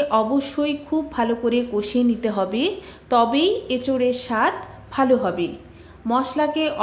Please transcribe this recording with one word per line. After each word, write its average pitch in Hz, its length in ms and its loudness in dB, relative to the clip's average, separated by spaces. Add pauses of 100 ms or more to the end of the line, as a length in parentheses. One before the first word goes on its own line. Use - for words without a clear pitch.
(220)
অবশ্যই 277 520 0 (120)
খুব 311 160 0 (140)
ভালো 233 260 0
করে 240 160 2 (140)
কষিয়ে 208 380 0
নিতে 220 260 0
হবে, 196 260 0 (500)
তবেই 247 380 4 (240)
এঁচোড়ের 247 500 0
স্বাদ 247 300 0 (400)
ভালো 262 200 4 (100)
হবে। 175 220 -2 (640)
মশলাকে 302 540 0 (180)